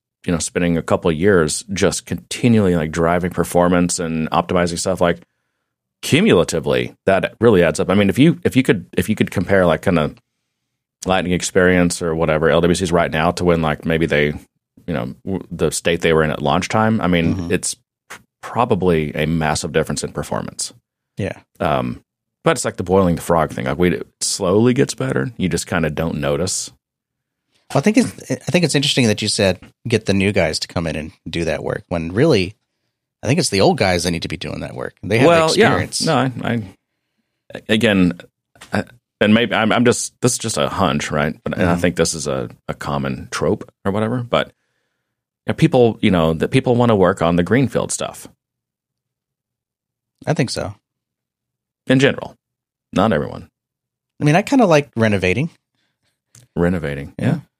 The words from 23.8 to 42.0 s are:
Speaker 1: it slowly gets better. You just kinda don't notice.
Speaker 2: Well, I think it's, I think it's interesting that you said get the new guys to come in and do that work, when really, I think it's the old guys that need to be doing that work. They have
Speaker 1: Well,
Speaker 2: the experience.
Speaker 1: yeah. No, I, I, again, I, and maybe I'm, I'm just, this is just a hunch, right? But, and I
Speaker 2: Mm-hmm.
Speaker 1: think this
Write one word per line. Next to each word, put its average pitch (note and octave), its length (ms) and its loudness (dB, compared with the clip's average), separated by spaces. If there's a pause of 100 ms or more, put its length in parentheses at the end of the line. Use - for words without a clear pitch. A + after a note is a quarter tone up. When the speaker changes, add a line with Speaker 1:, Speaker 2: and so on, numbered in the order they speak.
Speaker 1:
it - 100 -10 (140)
slowly G#2+ 540 0
gets C3+ 200 0
better. C3 420 -4
You F2+ 120 -2
just E2 180 -4
kinda D#2+ 240 -2
don't D#2 280 -4
notice. D2 520 -4 (1040)
Speaker 2:
Well, C#3 60 0
I C#3 40 2
think G#3 140 2
it's, - 340 -2
I F2+ 40 -2 (160)
think F3 160 2
it's C3+ 80 -2
interesting C#3 320 2
that G#2 160 0
you G#2+ 60 -2
said F#2+ 300 0 (300)
get A2+ 160 2
the G2 80 -2
new G2 200 0
guys E2 280 0
to - 80 -10
come E2+ 180 -4
in D2+ 100 -4
and D#2 160 -10 (160)
do E2+ 180 -4
that C#2+ 180 -4
work, - 240 -6
when E2+ 240 -4
really, G#2 420 2 (680)
I - 40 -6
think D#3+ 140 2
it's - 80 -2
the G2 140 2
old D#3 160 4
guys F2+ 260 0
that F2+ 60 0
need E2+ 120 -4
to D#2 60 -10
be - 80 -8
doing D#2 240 -10
that - 140 -10
work. - 280 -10
They G2+ 160 -2
have C3 80 4
Speaker 1:
Well, E3 220 4
Speaker 2:
the D#3+ 60 -2
experience. - 480 0
Speaker 1:
yeah. C3+ 340 0
No, A2 100 -8
I, A2+ 60 -2 (1040)
I, - 160 -14
again, G2+ 500 2 (500)
I, G2+ 140 -2 (340)
and G#2+ 140 4
maybe A2+ 220 2
I'm, G#2 180 2
I'm A#2 140 2
just, - 340 0
this C3 120 0
is - 60 -6
just A2+ 200 -6
a C#2 100 0
hunch, D2 420 -2
right? D2+ 320 -2
But, - 120 -8
and - 80 -2
I F2 100 2
Speaker 2:
Mm-hmm. F2 80 0
Speaker 1:
think F2 160 0
this E2 160 0